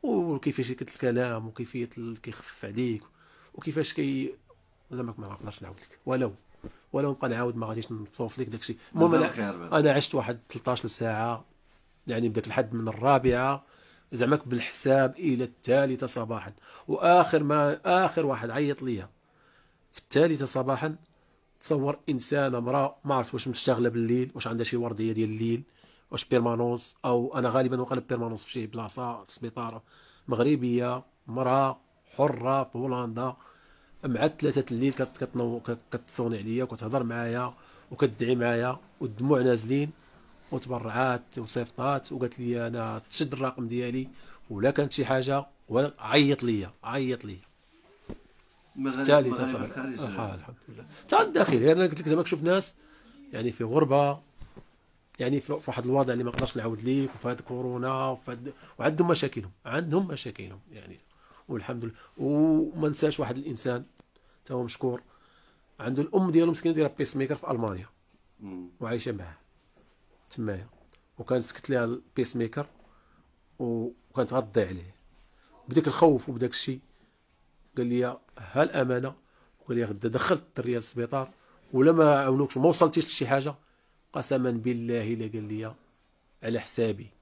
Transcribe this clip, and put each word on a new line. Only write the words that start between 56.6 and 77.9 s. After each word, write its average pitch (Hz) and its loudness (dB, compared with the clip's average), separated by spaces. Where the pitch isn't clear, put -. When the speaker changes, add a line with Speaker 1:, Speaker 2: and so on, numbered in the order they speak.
Speaker 1:
ليك، 131 0
وفي - -6
هاد 123 -6
كورونا، 127 -4
وفي 131 -6
هاد، 123 -10
وعندهم 156 2
مشاكلهم، 127 0
عندهم 165 0
مشاكلهم، 95 -10
يعني. 95 -18
والحمد 117 -6
لله. 113 -8
وما 156 4
نساش 151 0
واحد 123 -2
الانسان، 123 -4
تا 135 -10
هو 123 -2
مشكور، 123 -4
عنده 131 -2
الام 190 2
ديالو 165 6
مسكينه 165 0
دايره 156 2
بيس 147 -2
ميكر 135 0
في - -8
المانيا. 107 -2
Speaker 2:
مم. 92 -12
Speaker 1:
وعايشه 120 -4
معاه 87 -10
تمايا، 107 -6
وكان 127 0
سكت - -6
ليها 123 2
البيس 120 -4
ميكر، 120 -2
و-، 117 -2
وكانت 120 -2
غتضيع 117 2
عليه. 90 -12
بداك 151 4
الخوف 143 4
وبداك 120 -4
الشيء - -6
قال 123 -2
لي: 123 0